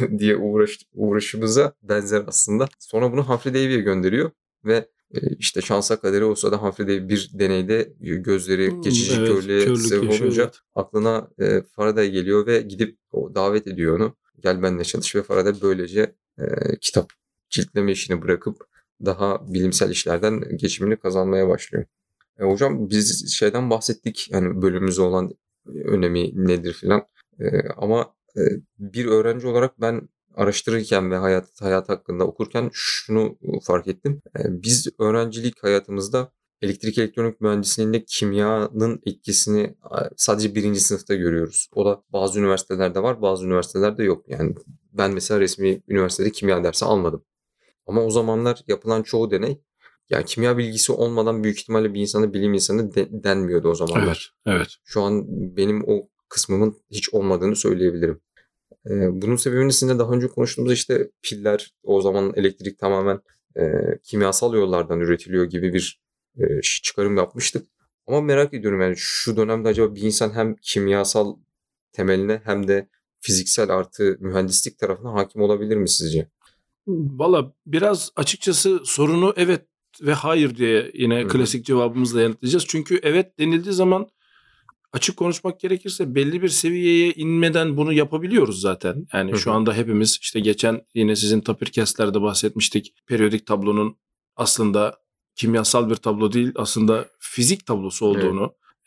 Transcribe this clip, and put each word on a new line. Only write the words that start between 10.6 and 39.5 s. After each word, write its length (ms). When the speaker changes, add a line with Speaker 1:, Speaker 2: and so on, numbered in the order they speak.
Speaker 1:
aklına, 520
e, 220
Faraday 500
geliyor 360
ve 140
gidip 360
o 240
davet 320
ediyor 320
onu. 160
"Gel 240
benimle 200
çalış." 320
ve 80
Faraday 380
böylece, 540
e, 40
kitap 280
ciltleme 420
işini 300
bırakıp 360
daha 480
bilimsel 360
işlerden 680
geçimini 380
kazanmaya 540
başlıyor. 360
E, 40
hocam 460
biz 440
şeyden 360
bahsettik, 640
hani 300
bölümümüze 400
olan 300
önemi 640
nedir 260
filan. 280
E, 60
ama, 380
e, 40
bir 260
öğrenci 420
olarak 340
ben 280
araştırırken 760
ve 40
hayat, 460
hayat 280
hakkında 380
okurken 460
şunu 640
fark 240
ettim. 340
E, 80
biz 400
öğrencilik 640
hayatımızda 680
elektrik 360
elektronik 440
mühendisliğinde 680
kimyanın 960
etkisini, 760